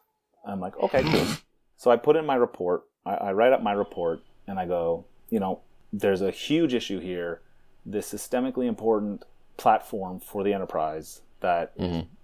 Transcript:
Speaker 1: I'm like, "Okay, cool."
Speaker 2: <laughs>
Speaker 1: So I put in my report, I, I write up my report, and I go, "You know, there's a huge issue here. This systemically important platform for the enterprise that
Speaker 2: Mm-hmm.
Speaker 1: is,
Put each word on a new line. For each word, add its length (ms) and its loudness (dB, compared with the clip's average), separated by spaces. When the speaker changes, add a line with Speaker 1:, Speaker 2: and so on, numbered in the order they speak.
Speaker 1:
I'm 140 -8
like, 180 -8
"Okay, 240 2
cool." 240 2
Speaker 2:
<laughs> 100 -4
Speaker 1:
So 140 4
I 60 8
put 180 4
in 100 2
my 120 2
report, 480 0
I, 100 -4
I 180 -2
write 200 6
up 80 4
my 120 0
report, 500 -2
and 120 -6
I 80 -2
go, 380 0
"You 100 0
know, 200 -4
there's 300 2
a 80 2
huge 440 0
issue 260 -4
here. 400 -6
This 300 -6
systemically 520 -4
important 580 -2
platform 640 0
for 240 -6
the 100 2
enterprise 680 -6
that 360 -2
Speaker 2:
Mm-hmm. 200 -4
Speaker 1:
is, 80 -4